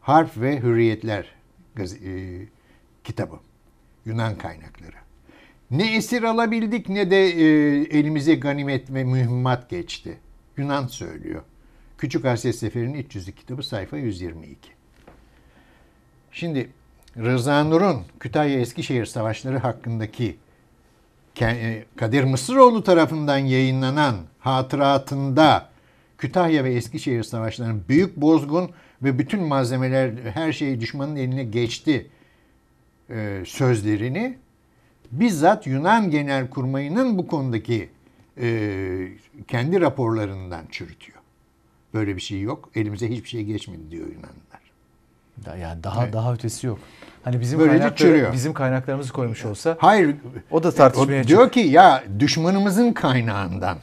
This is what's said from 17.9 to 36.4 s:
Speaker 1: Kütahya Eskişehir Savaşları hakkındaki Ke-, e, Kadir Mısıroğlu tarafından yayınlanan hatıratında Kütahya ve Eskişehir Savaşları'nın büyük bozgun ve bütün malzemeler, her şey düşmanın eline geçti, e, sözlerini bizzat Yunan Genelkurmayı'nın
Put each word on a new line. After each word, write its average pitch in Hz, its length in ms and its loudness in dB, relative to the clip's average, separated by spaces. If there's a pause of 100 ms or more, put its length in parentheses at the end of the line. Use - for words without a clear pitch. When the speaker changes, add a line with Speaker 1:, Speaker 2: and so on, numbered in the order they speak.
Speaker 1:
Kütahya 139 400 -2
Eskişehir 120 460 -4
Savaşları 120 520 -6
hakkındaki 117 800 -6 (1000)
Ke-, 117 220 0
e, 113 280 -6 (100)
Kadir 120 280 0
Mısıroğlu 226 600 4
tarafından 151 540 2
yayınlanan 131 800 0 (240)
hatıratında 139 1300 2 (480)
Kütahya 160 460 0
ve 131 100 0
Eskişehir 120 500 -4
Savaşları'nın 113 680 -6
büyük 170 280 4
bozgun 156 540 2 (320)
ve 131 160 0
bütün 180 240 -2
malzemeler, 131 680 0 (220)
her 160 200 -4
şey 135 280 -4
düşmanın 143 340 -8
eline 131 280 -4
geçti, 120 640 -2 (1000)
e, 104 360 -8
sözlerini 127 920 -2 (760)
bizzat 180 560 2
Yunan 180 440 2
Genelkurmayı'nın 143 1040 -2